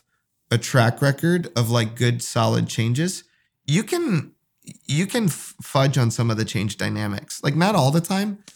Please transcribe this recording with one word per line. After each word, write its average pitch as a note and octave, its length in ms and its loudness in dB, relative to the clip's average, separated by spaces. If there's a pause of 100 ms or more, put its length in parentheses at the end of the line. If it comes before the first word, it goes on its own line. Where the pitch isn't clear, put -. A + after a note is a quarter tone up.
(500)
a A#2 80 2
track A2+ 420 2
record E3 560 0
of, A#2 140 0
like, A#2 260 0
good, A#2+ 260 0
solid A2+ 460 0
changes, B2+ 560 -2 (420)
you E3+ 180 2
can, B3+ 480 -2 (540)
you D#3 200 0
can A3+ 200 -2
f-, - 360 -4
fudge C#3 360 2
on A#2 120 4
some A#2 200 0
of A2 60 0
the A2 80 -2
change - 320 -4
dynamics. G#2 680 -6
Like, C#3+ 140 -2
not F#3 180 2
all C#3 160 4
the E3 100 2
time, G3 380 -2 (180)